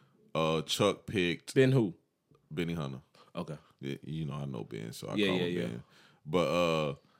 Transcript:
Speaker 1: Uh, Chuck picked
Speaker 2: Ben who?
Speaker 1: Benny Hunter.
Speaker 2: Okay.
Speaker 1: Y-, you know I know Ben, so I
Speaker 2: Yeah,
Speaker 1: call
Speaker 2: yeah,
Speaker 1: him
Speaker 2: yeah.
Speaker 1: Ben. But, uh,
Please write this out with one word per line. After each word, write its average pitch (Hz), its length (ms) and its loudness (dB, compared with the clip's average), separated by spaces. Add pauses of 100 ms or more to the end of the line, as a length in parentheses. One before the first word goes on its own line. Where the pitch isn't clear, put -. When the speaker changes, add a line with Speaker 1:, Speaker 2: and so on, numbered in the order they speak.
(340)
Speaker 1:
Uh, 80 300 2
Chuck - 420 2
picked - 480 -2
Speaker 2:
Ben 131 180 6
who? 110 220 4 (560)
Speaker 1:
Benny 85 240 -4
Hunter. 69 260 -6 (360)
Speaker 2:
Okay. 80 220 -8 (240)
Speaker 1:
Y-, 67 240 -6
you 78 200 -6
know 69 80 -6
I 71 120 -6
know 62 180 -8
Ben, 55 280 -10
so - 180 -12
I - 60 -6
Speaker 2:
Yeah, 101 120 2
Speaker 1:
call 92 100 0
Speaker 2:
yeah, 87 80 0
Speaker 1:
him 87 100 -2
Speaker 2:
yeah. 87 120 -2
Speaker 1:
Ben. 58 160 -10 (420)
But, 80 220 2
uh, 80 460 2 (260)